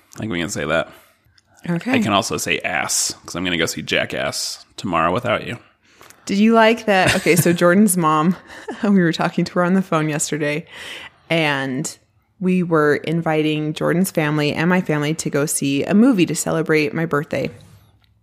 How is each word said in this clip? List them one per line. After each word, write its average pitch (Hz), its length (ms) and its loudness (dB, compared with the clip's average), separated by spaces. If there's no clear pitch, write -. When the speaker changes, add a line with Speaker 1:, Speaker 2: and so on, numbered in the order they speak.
Speaker 1:
I - 60 -20
think 107 100 -6
we 87 80 -4
can 80 120 -4
say 78 140 -6
that. 78 280 -2
Speaker 2:
Okay. 175 260 -4
Speaker 1:
I 262 40 2
can 190 140 0
also 95 240 2
say - 240 -2
ass, - 520 -4
'cause - 80 -12
I'm 85 80 -4
gonna 90 160 -2
go 80 80 2
see 78 160 -6
Jackass - 840 -4
tomorrow 85 360 0
without 101 340 -2
you. - 120 -10
Speaker 2:
Did 196 120 -2
you 220 160 4
like 226 320 4
that? 190 300 2
Okay, 175 180 2
so 175 180 2
Speaker 1:
<laughs> - 0 -
Speaker 2:
Jordan's 180 440 4
mom, 160 400 2
<laughs> - 240 -12
we 202 60 2
were 165 120 4
talking 170 340 -2
to - 80 -10
her 180 100 2
on 180 100 2
the 190 80 2
phone 156 260 -2
yesterday, 151 580 -4
and 143 680 -2
we 185 240 2
were 151 340 2
inviting 156 760 0
Jordan's 156 400 0
family 151 400 0
and 165 180 0
my 185 100 2
family 151 340 0
to 160 160 -6
go 143 160 0
see 139 360 -2
a - 120 -2
movie 208 320 6
to 156 100 -4
celebrate 156 580 0
my 165 120 -2
birthday. 143 440 -2